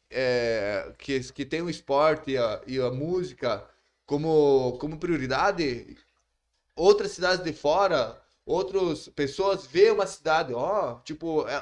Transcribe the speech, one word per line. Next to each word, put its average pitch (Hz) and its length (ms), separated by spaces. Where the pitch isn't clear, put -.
é, 117 880
que, 135 220
que 139 140
tem 156 160
o 175 80
esporte 151 600
e 131 60
a, 110 280
e 131 120
a 127 120
música 131 760
como, 143 720
como 156 200
prioridade, 156 1000
outras 202 380
cidades 180 320
de 160 80
fora, 151 680
outras 185 640
pessoas 190 580
vê 196 240
uma 208 160
cidade, 160 480
ó, 143 460
tipo, 156 420
a, 123 200